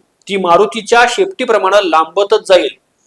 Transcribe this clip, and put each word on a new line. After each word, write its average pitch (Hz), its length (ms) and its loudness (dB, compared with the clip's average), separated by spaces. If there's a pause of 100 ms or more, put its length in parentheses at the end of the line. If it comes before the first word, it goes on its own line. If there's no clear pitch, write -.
(300)
ती 196 80 -6
मारुतीच्या 208 720 0
शेपटीप्रमाणे 202 800 -2
लांबतच 175 580 -2
जाईल. 175 220 2 (380)